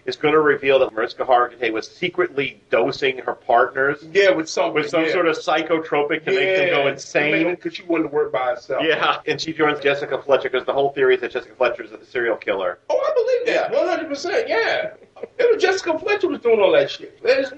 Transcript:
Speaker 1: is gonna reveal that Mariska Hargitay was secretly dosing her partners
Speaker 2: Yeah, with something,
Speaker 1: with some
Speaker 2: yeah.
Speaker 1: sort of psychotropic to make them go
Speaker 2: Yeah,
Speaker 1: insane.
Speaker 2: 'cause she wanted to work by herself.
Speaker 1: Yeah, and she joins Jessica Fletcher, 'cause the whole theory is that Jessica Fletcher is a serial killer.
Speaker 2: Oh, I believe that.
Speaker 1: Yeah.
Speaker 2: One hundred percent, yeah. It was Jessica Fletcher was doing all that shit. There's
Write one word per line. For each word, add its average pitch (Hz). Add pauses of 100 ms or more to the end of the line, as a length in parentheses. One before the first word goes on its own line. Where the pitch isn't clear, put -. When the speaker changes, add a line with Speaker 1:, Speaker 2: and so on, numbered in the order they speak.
Speaker 1:
is 127
gonna 151
reveal 135
that 113
Mariska 117
Hargitay 123
was 107
secretly 160
dosing 131
her -
partners 135
Speaker 2:
Yeah, 190
with 160
something, 175
Speaker 1:
with 151
some 160
Speaker 2:
yeah. 160
Speaker 1:
sort 175
of 156
psychotropic 160
to 196
make 190
them 185
go 147
Speaker 2:
Yeah, 139
Speaker 1:
insane. 160
Speaker 2:
'cause 170
she -
wanted 160
to 143
work 147
by 131
herself. 131
Speaker 1:
Yeah, 156
and 151
she 160
joins 151
Jessica 139
Fletcher, 135
'cause 123
the 123
whole 175
theory 131
is 123
that 120
Jessica -
Fletcher 117
is 107
a 107
serial 117
killer. 95 (100)
Speaker 2:
Oh, -
I 587
believe 494
that. -
Speaker 1:
Yeah. 269
Speaker 2:
One 349
hundred 320
percent, 277
yeah. 392 (460)
It 466
was -
Jessica 370
Fletcher 392
was 285
doing 226
all 180
that 143
shit. -
There's 269